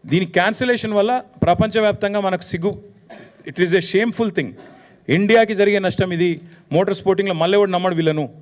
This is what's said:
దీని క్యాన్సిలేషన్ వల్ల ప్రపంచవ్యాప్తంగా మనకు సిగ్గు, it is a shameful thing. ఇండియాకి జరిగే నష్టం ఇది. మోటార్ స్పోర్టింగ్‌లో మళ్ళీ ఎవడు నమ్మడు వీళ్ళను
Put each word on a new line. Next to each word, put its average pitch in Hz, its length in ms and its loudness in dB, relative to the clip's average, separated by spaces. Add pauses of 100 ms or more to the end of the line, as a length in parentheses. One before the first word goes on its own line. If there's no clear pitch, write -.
దీని 175 220 0
క్యాన్సిలేషన్ 220 680 -2
వల్ల 208 180 2 (300)
ప్రపంచవ్యాప్తంగా 208 760 0
మనకు 185 320 -4
సిగ్గు, 185 200 -2 (760)
it 156 140 -10
is 175 140 2
a 175 180 2
shameful 220 380 0
thing. 156 200 -4 (580)
ఇండియాకి 208 480 4
జరిగే 202 240 2
నష్టం 185 340 -2
ఇది. 175 160 0 (420)
మోటార్ 190 280 2
స్పోర్టింగ్‌లో 190 360 0
మళ్ళీ 175 220 2
ఎవడు 196 140 4
నమ్మడు 180 240 0
వీళ్ళను 156 300 0 (160)